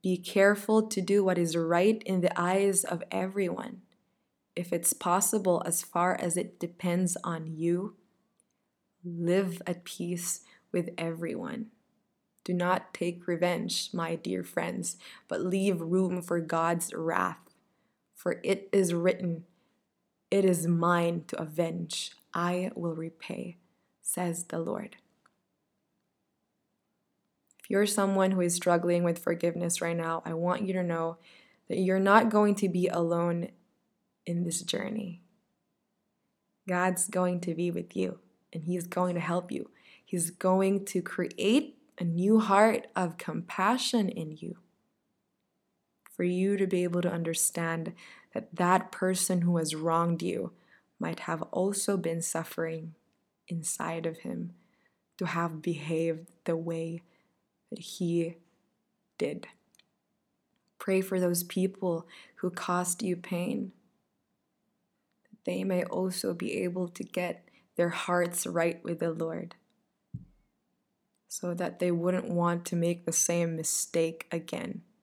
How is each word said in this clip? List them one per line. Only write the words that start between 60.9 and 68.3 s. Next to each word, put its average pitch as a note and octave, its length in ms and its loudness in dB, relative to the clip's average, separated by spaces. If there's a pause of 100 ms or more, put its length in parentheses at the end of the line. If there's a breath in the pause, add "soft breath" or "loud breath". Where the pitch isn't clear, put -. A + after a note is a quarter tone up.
for F#3+ 180 -2
those F3 240 2
people F3+ 640 -2 (300 loud breath)
who F3+ 140 -2
caused F3+ 520 -2
you F3+ 140 0
pain. F3+ 560 -4 (1800)
They F#3 160 -2
may F3+ 160 0
also F#3 480 -2
be F3+ 320 -4
able F3+ 320 -2
to - 80 -10
get F3 400 -4 (320 soft breath)
their E3+ 160 2
hearts F3 560 0